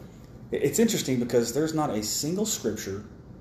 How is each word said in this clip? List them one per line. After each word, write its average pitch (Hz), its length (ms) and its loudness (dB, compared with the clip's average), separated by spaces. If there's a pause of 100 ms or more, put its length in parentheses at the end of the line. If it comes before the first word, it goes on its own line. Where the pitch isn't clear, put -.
(520)
I-, - 60 0
it's 135 200 2
interesting 151 420 4
because 120 340 2
there's 156 200 2
not 151 160 2
a 104 140 -2
single 180 420 -2
scripture 101 580 -4 (380)